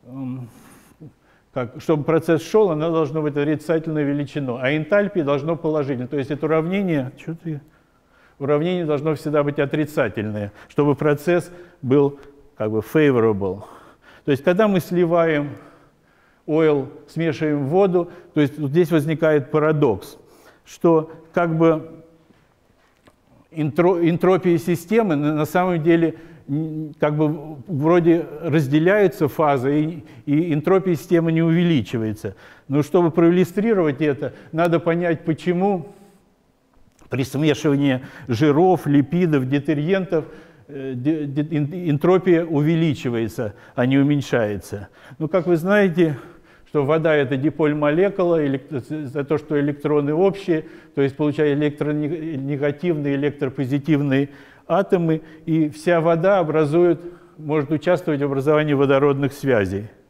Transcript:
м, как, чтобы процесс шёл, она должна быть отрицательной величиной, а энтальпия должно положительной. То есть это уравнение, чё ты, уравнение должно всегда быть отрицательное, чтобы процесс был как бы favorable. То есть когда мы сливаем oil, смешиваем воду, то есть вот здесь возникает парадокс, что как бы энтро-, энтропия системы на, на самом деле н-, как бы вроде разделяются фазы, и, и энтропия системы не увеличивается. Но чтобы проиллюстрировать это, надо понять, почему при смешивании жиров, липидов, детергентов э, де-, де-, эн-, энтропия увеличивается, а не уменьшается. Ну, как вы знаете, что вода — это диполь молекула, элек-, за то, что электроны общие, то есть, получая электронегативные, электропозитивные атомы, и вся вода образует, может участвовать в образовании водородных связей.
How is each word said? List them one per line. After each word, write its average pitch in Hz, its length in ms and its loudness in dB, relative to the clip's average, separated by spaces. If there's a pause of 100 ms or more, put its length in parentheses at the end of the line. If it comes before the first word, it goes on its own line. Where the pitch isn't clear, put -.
м, 127 440 -10 (1000)
как, 123 300 -8
чтобы 151 220 0
процесс 165 400 0
шёл, 214 260 2
она 160 220 -2
должна 160 300 -2
быть 151 140 -2
отрицательной 151 680 -2
величиной, 139 580 -4
а 135 160 0
энтальпия 190 460 0
должно 143 320 0
положительной. 143 520 -4
То 151 100 -6
есть 135 120 -4
это 151 160 -6
уравнение, 160 720 -2
чё 160 260 -12
ты, 156 160 -8 (800)
уравнение 160 480 0
должно 151 300 0
всегда 147 280 0
быть 143 140 -2
отрицательное, 110 920 -2 (160)
чтобы 143 260 2
процесс 156 580 0 (300)
был 143 380 2 (360)
как 110 140 -4
бы 110 100 -2
favorable. 110 840 0 (600)
То 156 60 0
есть 135 120 0
когда 185 240 2
мы 190 120 2
сливаем 165 760 0 (920)
oil, 151 440 2 (180)
смешиваем 151 580 -2
воду, 175 460 0 (220)
то 156 80 2
есть 143 180 0
вот 147 120 -4
здесь 165 200 2
возникает 156 580 0
парадокс, 147 680 0 (480)
что 160 460 2 (220)
как 170 240 0
бы 165 460 0 (1500)
энтро-, 170 560 2
энтропия 175 500 2
системы 185 580 0
на, 147 180 0
на 151 120 0
самом 180 360 0
деле 165 340 2 (320)
н-, 156 520 -6
как 151 180 0
бы 151 400 -2 (100)
вроде 165 580 2 (160)
разделяются 165 840 2
фазы, 143 540 0
и, 156 220 -6 (220)
и 156 280 0
энтропия 180 420 2
системы 165 360 0
не 160 100 2
увеличивается. 131 920 0 (320)
Но 143 160 0
чтобы 170 280 2
проиллюстрировать 175 920 2
это, 143 320 -2 (180)
надо 165 280 2
понять, 170 460 -2
почему 180 680 -2 (1160)
при 127 140 -4
смешивании 139 800 0 (260)
жиров, 151 580 2
липидов, 147 640 2
детергентов 151 760 -2 (420)
э, 135 280 -10
де-, 147 300 -2
де-, 151 320 -4
эн-, 160 340 -4
энтропия 175 540 2
увеличивается, 143 1080 -2 (220)
а 123 100 0
не 135 120 2
уменьшается. 117 920 -2 (300)
Ну, 160 80 -4
как 175 200 -2
вы 175 100 2
знаете, 175 600 2 (500)
что 147 180 0
вода — 156 300 2
это 139 220 0
диполь 151 380 0
молекула, 165 720 0
элек-, 139 260 -4 (160)
за 147 360 -8
то, 147 140 -2
что 147 220 -2
электроны 147 540 0
общие, 175 520 0 (300)
то 143 60 0
есть, 139 140 0
получая 151 380 0
электронегативные, 147 1600 -2
электропозитивные 143 1120 0 (380)
атомы, 170 540 0 (240)
и 160 240 0
вся 170 320 0
вода 170 380 2
образует, 160 600 2 (380)
может 151 340 -4
участвовать 160 500 0
в 143 40 -2
образовании 147 480 2
водородных 139 600 2
связей. 104 520 0 (240)